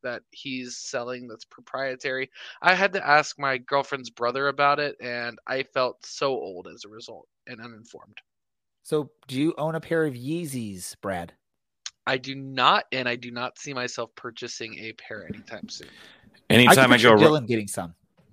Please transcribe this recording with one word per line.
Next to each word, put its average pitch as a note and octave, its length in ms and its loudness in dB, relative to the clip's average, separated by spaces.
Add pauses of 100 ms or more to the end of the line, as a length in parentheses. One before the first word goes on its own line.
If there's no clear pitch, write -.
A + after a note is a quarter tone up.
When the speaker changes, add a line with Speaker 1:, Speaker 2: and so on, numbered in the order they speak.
Speaker 1:
that A#2+ 180 -8 (100)
he's B2+ 460 -10
selling B2 520 -8
that's A2 160 -18
proprietary. C3 840 -8 (320)
I F3+ 120 6
had F#3+ 200 2
to E3 140 -6
ask D3 320 2
my C3+ 180 -2
girlfriend's C3+ 520 -4
brother B2 400 -2
about C#3+ 300 2
it, C#3+ 220 -4
and A#2+ 460 -8
I C3+ 160 -4
felt B2+ 420 -4
so - 220 -4
old F#2 400 -6
as A2 160 -18
a G#2 60 -18
result A2 380 -20 (200)
and A#2 140 -16
uninformed. A2+ 560 -20 (680)
Speaker 2:
So D3+ 280 -4 (160)
do C3 120 -6
you D#3+ 180 0
own D#3+ 180 -4
a D#3+ 40 -8
pair D#3+ 260 0
of C#3 80 -4
Yeezys, B2 840 -8
Brad? F2 340 -8 (720)
Speaker 1:
I C3 120 -2
do C3+ 180 -12
not, C3+ 560 2
and B2+ 160 -4
I A#2+ 80 -2
do B2 160 -12
not A#2+ 260 -8
see C#3+ 160 -12
myself B2 420 -6
purchasing A#2 640 -12
a A2 140 -12
pair G#2 320 -16
anytime G2+ 440 -16
soon. - 200 -18 (600)
Speaker 3:
Anytime A#2+ 220 10
Speaker 2:
I - 40 8
can C3+ 80 8
Speaker 3:
I B2+ 40 10
go B2 60 8
Speaker 2:
picture A2+ 220 10
Speaker 3:
ru- G#2 60 10
Speaker 2:
Dylan D3 260 8
getting A2 200 -2
some. E2+ 260 -10 (400)